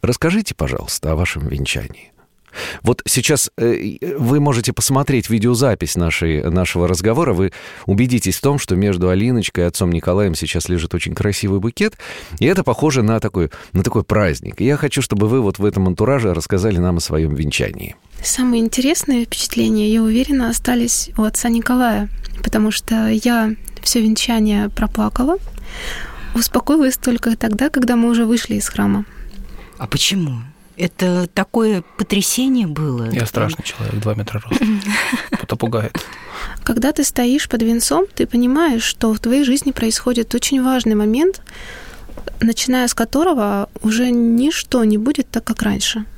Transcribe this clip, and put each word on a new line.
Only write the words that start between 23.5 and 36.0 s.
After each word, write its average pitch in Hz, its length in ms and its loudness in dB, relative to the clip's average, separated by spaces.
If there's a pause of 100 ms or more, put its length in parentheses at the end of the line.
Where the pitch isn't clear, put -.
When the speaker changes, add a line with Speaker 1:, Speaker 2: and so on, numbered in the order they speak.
Speaker 2:
все - 180 2
венчание 214 680 2
проплакала, 220 680 0 (960)
успокоилась 262 640 2
только 233 400 0
тогда, 226 320 0
когда 247 260 2
мы 233 140 4
уже 233 160 4
вышли 226 300 0
из 202 120 -2
храма. 202 380 0 (720)
Speaker 3:
А 123 80 -8
почему? 135 560 -2 (340)
Это 180 580 0
такое 208 500 0 (140)
потрясение 233 720 0
было. 143 440 -2
Speaker 4:
Я 120 140 0
страшный - 380 -2
человек, 104 320 -6
два 107 180 0
метра 104 260 -4
роста. - 240 0 (380)
Speaker 3:
<laughs> - 300 -4
Speaker 4:
Это - 240 -6
пугает. 113 420 -2 (680)